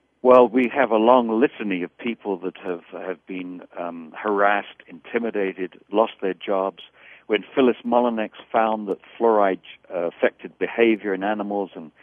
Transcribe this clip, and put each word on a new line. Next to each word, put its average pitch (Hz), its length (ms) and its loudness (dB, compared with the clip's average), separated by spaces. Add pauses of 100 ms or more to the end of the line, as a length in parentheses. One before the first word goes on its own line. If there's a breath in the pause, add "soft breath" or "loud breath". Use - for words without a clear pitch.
(220)
Well, 123 260 8
we 120 240 0
have 123 200 0
a 110 40 2
long 113 440 4
litany 104 420 -2
of - 160 -10
people 107 400 -6
that 90 200 -8
have, 87 340 -10
have 90 340 -12
been, 90 360 -12 (160)
um, 85 380 -12
harassed, 101 680 0
intimidated, 95 960 -6 (100)
lost 107 320 0
their 95 120 -4
jobs. 95 500 -4 (420 loud breath)
When 104 160 0 (140)
Phyllis 123 280 4
Molyneux 120 440 0 (240)
found 110 340 0
that 92 120 -4 (200)
fluoride, 104 400 2 (340)
uh, 87 100 -4
affected - 580 -4
behavior 104 520 0
in 92 120 -4
animals 101 500 -4
and, 80 160 -16 (120)